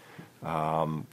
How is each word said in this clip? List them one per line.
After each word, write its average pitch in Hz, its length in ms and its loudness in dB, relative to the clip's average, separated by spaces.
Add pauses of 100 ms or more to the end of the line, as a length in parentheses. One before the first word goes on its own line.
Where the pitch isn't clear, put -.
(420)
Um, 78 720 2